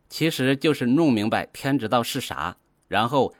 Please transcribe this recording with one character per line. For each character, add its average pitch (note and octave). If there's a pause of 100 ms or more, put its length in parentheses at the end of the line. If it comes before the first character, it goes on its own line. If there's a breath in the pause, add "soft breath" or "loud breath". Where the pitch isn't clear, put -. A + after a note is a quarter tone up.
其 D#3
实 C3+
就 D3+
是 C3+
弄 C#3+
明 G#2
白 G#2
天 C#3
之 A2
道 A#2+
是 -
啥， E2 (320)
然 G#2
后 B2+